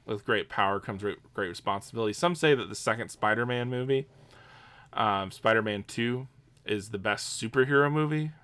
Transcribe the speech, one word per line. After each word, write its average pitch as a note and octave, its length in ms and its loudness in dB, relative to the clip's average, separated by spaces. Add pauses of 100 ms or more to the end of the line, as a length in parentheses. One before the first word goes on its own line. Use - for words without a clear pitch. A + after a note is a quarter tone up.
With G#2+ 180 -6
great G#2+ 240 0
power G2 320 0
comes G2 220 -8
great, G2+ 160 -4 (140)
great G2 160 -2
responsibility. G2+ 640 -4
Some F3 220 0
say D#3 200 4
that G#2+ 140 0
the G#2 60 -10
second A2+ 340 -2
Spider-Man A#2+ 600 0
movie, C3 360 0 (840)
um, G2 380 0
Spider-Man G#2+ 540 2
Two, B2 440 -4 (360)
is G#2 260 -4
the G#2 80 -6
best G2+ 440 -4
superhero C#3 480 4
movie D#3 420 0 (120)